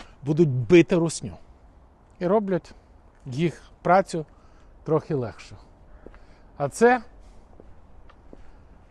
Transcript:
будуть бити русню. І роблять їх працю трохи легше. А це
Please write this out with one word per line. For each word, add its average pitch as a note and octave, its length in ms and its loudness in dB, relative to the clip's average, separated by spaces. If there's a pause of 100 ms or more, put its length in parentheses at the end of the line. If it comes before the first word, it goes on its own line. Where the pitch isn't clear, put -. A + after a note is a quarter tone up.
(240)
будуть D3+ 260 2
бити C3 460 4
русню. D#3+ 420 -4 (840)
І F3+ 80 -6
роблять F#3+ 480 -2 (500)
їх D3 360 -4 (200)
працю F3 440 0 (580)
трохи D3+ 320 -2
легше. A2+ 400 -10 (1000)
А C#3+ 120 -4
це A#3+ 320 2 (1900)